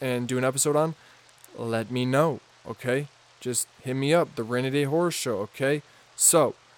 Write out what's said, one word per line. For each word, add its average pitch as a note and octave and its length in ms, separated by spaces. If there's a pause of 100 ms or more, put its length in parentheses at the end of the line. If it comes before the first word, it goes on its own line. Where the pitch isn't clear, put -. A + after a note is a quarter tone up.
and B2 260
do B2 120
an B2+ 60
episode C#3 320
on, D#3 180 (640)
let A2+ 340
me B2+ 140
know, C#3 360 (260)
okay? B2+ 420 (320)
Just - 280 (140)
hit B2+ 120
me C#3 180
up, E3+ 220
the A#2+ 80
Rainy B2 280
Day C#3+ 140
Horror E3 260
Show, A#2+ 300
okay? C#3 420 (340)
So, D3 380 (240)